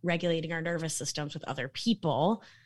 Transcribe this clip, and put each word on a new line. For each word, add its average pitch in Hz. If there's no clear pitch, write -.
regulating 170
our 165
nervous 165
systems 147
with 151
other 135
people, 170